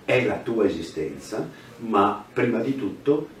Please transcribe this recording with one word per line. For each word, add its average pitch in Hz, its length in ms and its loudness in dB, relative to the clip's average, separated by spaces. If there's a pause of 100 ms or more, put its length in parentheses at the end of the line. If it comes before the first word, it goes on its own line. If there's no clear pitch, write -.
è 127 220 2
la 101 120 0
tua 110 280 0
esistenza, 82 800 -4 (300)
ma 104 560 2
prima 117 280 2
di 131 140 0
tutto 147 520 0 (120)